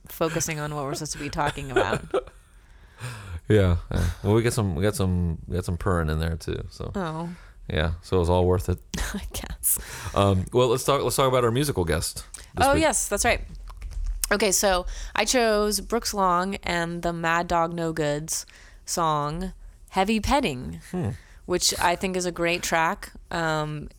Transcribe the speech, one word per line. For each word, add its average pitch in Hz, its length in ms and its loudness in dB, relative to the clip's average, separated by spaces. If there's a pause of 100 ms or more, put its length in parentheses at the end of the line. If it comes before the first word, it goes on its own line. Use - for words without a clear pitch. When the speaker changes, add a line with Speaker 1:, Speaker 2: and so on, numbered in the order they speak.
Speaker 1:
focusing 160 520 -2
on 151 160 -6
what 147 100 -4
we're 139 80 -4
supposed 147 200 -6
to - 40 -8
be 147 140 -6
talking 143 400 -2
about. - 320 2 (100)
Speaker 2:
<laughs> - 160 -2 (1160)
Yeah, 95 300 6 (140)
yeah. 87 120 2 (200)
Well, 104 100 4
we 113 80 6
got 113 120 2
some, 101 220 0
we 76 60 -2
got 104 140 2
some, 90 420 0 (100)
we - 80 -6
got 87 100 -2
some 87 120 -2
purring 85 320 2
in 78 100 0
there 82 160 0
too. - 360 -6
So. - 240 -10
Speaker 1:
Oh. 170 340 -4 (420)
Speaker 2:
Yeah. 82 200 0 (100)
So - 160 0
it - 40 4
was 82 80 2
all 90 160 4
worth 90 240 2
it. 90 100 0 (100)
Speaker 1:
<laughs> - 80 -6 (160)
I 202 80 -6 (120)
guess. - 440 -2 (380)
Speaker 2:
Um, 95 360 4
well, 123 160 4
let's 123 160 2
talk. 139 200 2
Let's 120 120 0
talk 135 120 4
about 127 160 4
our 113 80 4
musical 127 340 0
guest 76 400 -2 (300)
this 254 100 6
Speaker 1:
Oh, 277 80 6
Speaker 2:
week. 302 80 4
Speaker 1:
yes, - 260 2
that's 202 160 0
right. 220 180 2 (880)
Okay, 202 200 4
so 180 360 2 (280)
I 220 100 2
chose 214 540 2
Brooks - 320 -2
Long 190 520 2
and 170 400 -2
the 170 100 0
Mad 170 340 0
Dog 170 260 2
No 165 200 -2
Goods 151 540 -2 (360)
song 160 680 0 (360)
"Heavy 202 300 2
Petting," 165 600 0 (100)
Speaker 2:
Hmm. 175 200 -2 (360)
Speaker 1:
which - 340 0
I 175 160 4
think 185 220 -2
is 180 80 0
a 175 60 -2
great 170 320 0
track. 165 480 0 (180)
Um, 156 680 -2